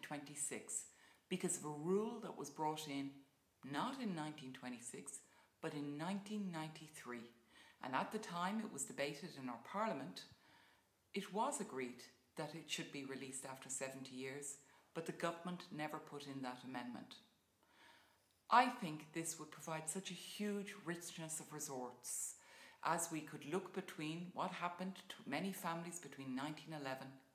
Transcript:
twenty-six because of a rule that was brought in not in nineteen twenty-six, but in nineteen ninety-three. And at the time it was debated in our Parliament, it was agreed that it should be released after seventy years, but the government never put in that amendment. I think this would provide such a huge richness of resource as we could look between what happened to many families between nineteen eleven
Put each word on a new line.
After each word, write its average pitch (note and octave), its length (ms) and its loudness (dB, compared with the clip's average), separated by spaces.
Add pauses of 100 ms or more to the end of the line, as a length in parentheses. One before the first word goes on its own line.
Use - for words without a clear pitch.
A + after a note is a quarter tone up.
twenty-six C#3 800 -2 (440)
because F3+ 300 4
of - 80 -2
a D3+ 40 2
rule F#3+ 520 6
that D3+ 160 -4
was C#3+ 140 -4
brought D#3 360 4
in C#3 220 2 (560)
not A3 340 2
in G#3+ 160 2
nineteen D3+ 380 -2
twenty-six, - 640 -6 (420)
but D#3+ 140 -2
in D3 240 0
nineteen G3+ 540 0
ninety-three. D#3 800 -4 (520)
And C3 120 2
at E3 160 4
the G#3+ 80 0
time F3+ 400 2
it - 120 -2
was C#3 120 -2
debated C#3+ 460 0 (120)
in B2+ 80 -2
our A#2+ 160 -2
Parliament, F#3 600 0 (880)
it F#3+ 180 0
was A#3 280 4
agreed B2+ 420 -2 (320)
that D3+ 180 -2
it D#3+ 160 -6
should - 220 0
be C#3 140 -2
released C3+ 420 -4
after C3 220 -6
seventy C3 460 0
years, C3+ 420 -2 (360)
but E3 140 0
the F#3 40 0
government F3 520 0 (120)
never D3+ 220 0
put C#3+ 300 -8
in C3+ 160 -4
that B2+ 200 -2
amendment. B2 520 -4 (1400)
I B3 160 12
think D3+ 480 -2
this E3 240 -2
would D3+ 100 -8
provide D#3+ 400 -4
such F#3+ 220 -2
a - 20 -4
huge G3+ 640 -2 (100)
richness E3 540 -4
of D3+ 120 -10
resource B2+ 840 -2 (500)
as F3 260 6
we D#3 80 2
could C#3+ 320 -6
look F#3+ 220 2
between F3 600 -2
what D3+ 180 2
happened F3+ 440 0 (140)
to - 60 -8 (100)
many E3+ 260 2
families E3+ 460 0
between C3+ 380 -4
nineteen D3+ 440 -2
eleven C3+ 280 -2 (280)